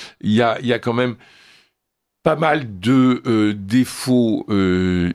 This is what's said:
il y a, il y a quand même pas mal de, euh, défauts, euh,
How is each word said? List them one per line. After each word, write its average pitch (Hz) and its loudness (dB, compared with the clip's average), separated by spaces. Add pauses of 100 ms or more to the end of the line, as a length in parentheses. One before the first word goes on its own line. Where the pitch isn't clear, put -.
(200)
il 101 -2
y 113 4
a, 113 0
il 127 -8
y 120 0
a 113 -2
quand 117 -4
même 120 -2 (1040)
pas 160 0
mal 147 -4
de, 127 2
euh, 107 2
défauts, 120 0
euh, 92 0